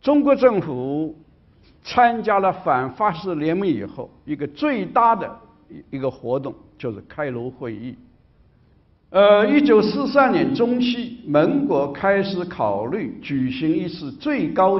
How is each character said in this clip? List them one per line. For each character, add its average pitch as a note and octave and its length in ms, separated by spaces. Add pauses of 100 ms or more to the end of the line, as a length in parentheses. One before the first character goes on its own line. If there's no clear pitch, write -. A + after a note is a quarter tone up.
中 C#4+ 220
国 C#4+ 120
政 A#3 260
府 C#3+ 560 (680)
参 A#3 400
加 G3+ 160
了 F#3+ 140
反 C3 420
法 G#3 180
西 D#3+ 100
斯 F#3+ 120
联 D#3 220
盟 G3 100
以 A#2 180
后， A#2 240 (160)
一 D3 120
个 C#3+ 100
最 B3 400
大 A#3 300
的 D3+ 240 (500)
一 C3+ 80
个 C3 100
活 B2 300
动 C3+ 160 (240)
就 A#2+ 140
是 G#2+ 160
开 D3 200
罗 B2 220
会 B2+ 240
议。 A#2 220 (1120)
呃， G#3 380
一 D4 120
九 A3 220
四 C4 260
三 C4 220
年 - 240
中 A#3+ 260
期， A#3+ 460
盟 D#3+ 400
国 C#3+ 260
开 G3 300
始 F3 220
考 G#2+ 420
虑 D3+ 340
举 C3 300
行 D#3 200
一 F3+ 180
次 D3 240
最 B3+ 380
高 F#3+ 300